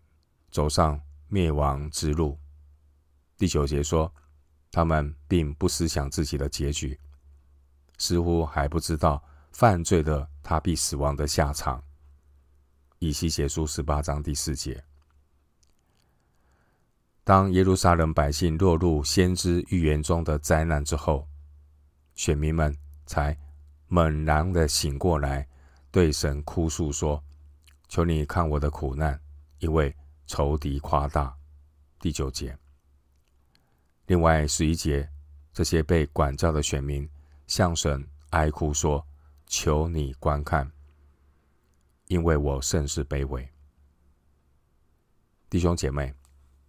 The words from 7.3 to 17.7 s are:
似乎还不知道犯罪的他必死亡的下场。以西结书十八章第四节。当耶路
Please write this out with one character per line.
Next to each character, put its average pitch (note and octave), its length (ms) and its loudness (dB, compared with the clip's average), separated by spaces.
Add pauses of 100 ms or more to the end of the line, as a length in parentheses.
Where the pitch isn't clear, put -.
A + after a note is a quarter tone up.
似 F2 200 0
乎 E2+ 260 2
还 C#2+ 220 -2
不 D#2+ 140 -2
知 D#2+ 160 -2
道 D2 260 0 (300)
犯 F#2+ 320 4
罪 E2 180 4
的 D2 260 -2 (140)
他 D#2+ 160 -2
必 E2 160 0
死 - 220 -4
亡 C#2+ 180 0
的 D2 140 -2
下 C#2+ 240 2
场。 C2+ 320 -6 (1160)
以 D#2+ 120 0
西 D#2+ 180 -2
结 D2 180 -2
书 D#2 160 -2
十 D2+ 160 -6
八 D2 220 -2
章 D2 180 -4
第 D2 140 -6
四 C#2+ 220 -4
节。 - 280 -10 (2500)
当 F#2+ 300 6
耶 F#2 100 6
路 F#2 140 6